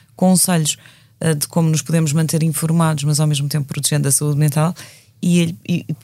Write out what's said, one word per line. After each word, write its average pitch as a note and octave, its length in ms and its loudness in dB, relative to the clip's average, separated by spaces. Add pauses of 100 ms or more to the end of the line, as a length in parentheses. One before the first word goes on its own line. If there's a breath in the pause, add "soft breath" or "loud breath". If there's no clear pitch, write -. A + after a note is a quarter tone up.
(160 soft breath)
conselhos, F3 640 2 (420 soft breath)
eh, D#3+ 160 0
de D3 120 -6
como E3 220 0
nos D#3 120 0
podemos D#3+ 320 0
manter D#3+ 300 0
informados, D#3+ 600 0
mas D3 160 0
ao D#3 80 2
mesmo D3 200 0
tempo C#3 200 -4
protegendo C#3+ 400 -2
a C#3 40 0
saúde D3 260 0
mental. D3+ 360 2 (480 loud breath)
E F3 180 2
ele, E3+ 180 -2 (100)
e, E3+ 200 -2
e D#3+ 60 -6 (100)